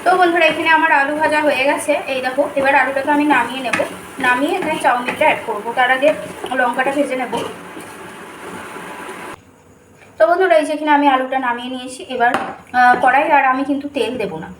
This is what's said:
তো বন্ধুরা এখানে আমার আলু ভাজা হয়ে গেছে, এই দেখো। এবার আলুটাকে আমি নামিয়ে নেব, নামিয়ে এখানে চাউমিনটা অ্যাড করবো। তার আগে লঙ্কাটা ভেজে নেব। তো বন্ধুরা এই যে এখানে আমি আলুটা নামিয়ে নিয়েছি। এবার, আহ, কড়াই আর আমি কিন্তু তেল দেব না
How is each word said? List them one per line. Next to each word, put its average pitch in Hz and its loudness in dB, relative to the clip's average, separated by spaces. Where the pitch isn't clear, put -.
তো 370 4
বন্ধুরা 339 4
এখানে 320 0
আমার 320 4
আলু 285 2
ভাজা 302 0
হয়ে 262 0
গেছে, 294 0
এই 262 -4
দেখো। 262 -2
এবার 277 2
আলুটাকে 269 0
আমি 294 2
নামিয়ে 254 0
নেব, - -2
নামিয়ে 269 0
এখানে 320 -2
চাউমিনটা 247 0
অ্যাড 285 4
করবো। 214 -6
তার 254 2
আগে 277 2
লঙ্কাটা 269 0
ভেজে 277 -2
নেব। 240 -6
তো 320 6
বন্ধুরা 349 4
এই 302 4
যে 311 -2
এখানে 302 0
আমি 285 6
আলুটা 262 2
নামিয়ে 247 -4
নিয়েছি। 254 -10
এবার, 240 0
আহ, - 2
কড়াই 277 4
আর 277 4
আমি 269 2
কিন্তু 285 -4
তেল 240 -4
দেব 180 -6
না 180 -14